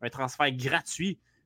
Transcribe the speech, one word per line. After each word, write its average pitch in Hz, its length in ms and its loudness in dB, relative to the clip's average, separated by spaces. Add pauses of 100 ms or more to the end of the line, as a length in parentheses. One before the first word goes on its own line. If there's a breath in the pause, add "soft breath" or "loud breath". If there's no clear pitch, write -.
Un 120 60 -2
transfert 139 420 2
gratuit 151 720 -2 (260)